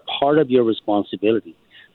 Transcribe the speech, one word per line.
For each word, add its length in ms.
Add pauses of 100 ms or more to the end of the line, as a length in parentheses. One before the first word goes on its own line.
(200)
part 180
of 140
your 120
responsibility 920 (400)